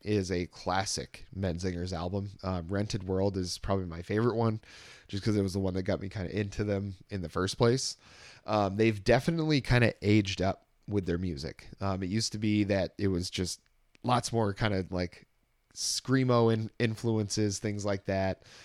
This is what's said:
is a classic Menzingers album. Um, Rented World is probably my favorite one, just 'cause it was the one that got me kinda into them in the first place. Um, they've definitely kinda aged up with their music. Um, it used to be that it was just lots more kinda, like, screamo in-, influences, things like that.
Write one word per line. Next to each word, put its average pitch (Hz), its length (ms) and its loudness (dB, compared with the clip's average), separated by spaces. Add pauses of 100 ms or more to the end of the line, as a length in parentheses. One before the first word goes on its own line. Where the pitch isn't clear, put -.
is 98 280 0
a 90 140 0
classic - 800 -4 (120)
Menzingers 90 540 -2
album. 92 380 -4 (140)
Um, 92 260 -4
Rented 101 340 -2
World 95 320 0
is 90 220 -4
probably 98 300 -2
my 85 160 -10
favorite 107 320 0
one, 113 260 0 (460)
just 101 160 -6
'cause 107 120 2
it 104 60 4
was 95 120 0
the 98 60 -2
one 95 140 0
that 92 100 -2
got 90 160 0
me 101 80 -8
kinda 95 320 -6
into 107 240 -4
them 101 320 -2 (140)
in 98 140 -6
the 80 60 -6
first 92 280 -2
place. 123 400 2 (480)
Um, 101 320 2
they've 110 260 4
definitely 156 560 4
kinda 120 440 4
aged 98 380 4
up 92 260 -2 (200)
with 101 200 0
their 87 100 0
music. 80 500 -6 (140)
Um, 95 220 -2
it 90 60 -4
used 110 240 -2
to 107 40 -6
be 104 280 4
that 98 320 0
it 101 120 0
was 90 200 0
just - 300 -4 (440)
lots 120 280 0
more 110 220 0
kinda, 98 360 0
like, 90 360 -6 (500)
screamo 127 800 2
in-, 110 260 -2
influences, 107 800 0
things 104 260 -6
like 101 200 -2
that. 95 380 -2 (220)